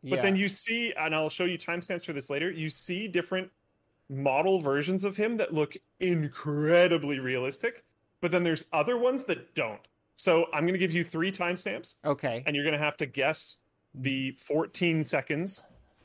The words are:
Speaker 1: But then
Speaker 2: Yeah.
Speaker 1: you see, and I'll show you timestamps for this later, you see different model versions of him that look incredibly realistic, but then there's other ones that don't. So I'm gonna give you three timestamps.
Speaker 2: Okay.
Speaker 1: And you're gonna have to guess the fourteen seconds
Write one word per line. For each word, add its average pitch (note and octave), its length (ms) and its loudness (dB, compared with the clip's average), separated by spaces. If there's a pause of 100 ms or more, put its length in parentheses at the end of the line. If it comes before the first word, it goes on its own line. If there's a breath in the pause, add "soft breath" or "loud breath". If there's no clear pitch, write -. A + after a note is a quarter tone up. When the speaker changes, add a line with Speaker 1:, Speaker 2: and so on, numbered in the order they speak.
Speaker 1:
But C3+ 200 -2
then G3 140 4
Speaker 2:
Yeah. F#3+ 60 2
Speaker 1:
you G3+ 60 2
see, A3+ 440 -2
and D#3 220 -2
I'll D#3 160 0
show - 140 -2
you F3+ 140 0
timestamps E3+ 460 -6
for E3+ 80 -8
this C#3+ 180 -6
later, D3+ 200 -2
you D#3+ 200 -6
see F#3 380 -6
different F#3 420 -2 (580)
model C#3+ 520 2
versions D3 440 0
of G3 120 -2
him A3 200 0
that G#3+ 160 0
look D3+ 240 0 (220)
incredibly D3+ 1200 2
realistic, C3 680 -4 (360)
but F3 100 0
then F3 140 2
there's D#3+ 280 0
other D#3+ 240 2
ones B3+ 280 2
that - 300 -4
don't. A2 320 -4 (280)
So E3+ 380 4
I'm D3+ 140 0
gonna F#3 120 2
give F3 140 2
you E3+ 120 2
three E3+ 280 -2
timestamps. F#3 720 -4
Speaker 2:
Okay. C#3 420 -2
Speaker 1:
And D3 80 -2
you're C#3+ 100 0
gonna D3+ 140 2
have D3 200 0
to D#3 80 -2
guess C3+ 520 -2 (360)
the C3+ 380 -2
fourteen D#3+ 720 0
seconds D#3 600 -2 (400)